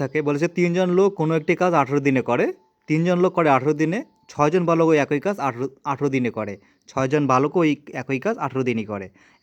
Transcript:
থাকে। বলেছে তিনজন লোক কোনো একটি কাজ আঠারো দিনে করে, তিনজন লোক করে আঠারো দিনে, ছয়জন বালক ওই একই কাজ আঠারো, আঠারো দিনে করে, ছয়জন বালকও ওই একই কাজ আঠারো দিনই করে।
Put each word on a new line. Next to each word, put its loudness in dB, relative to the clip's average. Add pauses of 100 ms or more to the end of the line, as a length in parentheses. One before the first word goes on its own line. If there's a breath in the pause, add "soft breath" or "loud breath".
থাকে। -4
বলেছে 0
তিনজন 0
লোক 2
কোনো -2
একটি 0
কাজ 2
আঠারো 2
দিনে 2
করে, 0 (420)
তিনজন 0
লোক 2
করে 2
আঠারো 4
দিনে, -2 (300)
ছয়জন 0
বালক 2
ওই 4
একই 0
কাজ -4
আঠারো, -4 (180)
আঠারো -2
দিনে 0
করে, -8 (340 soft breath)
ছয়জন 0
বালকও 2
ওই 4 (220)
একই -6
কাজ -2
আঠারো -4
দিনই -2
করে। -8 (360 soft breath)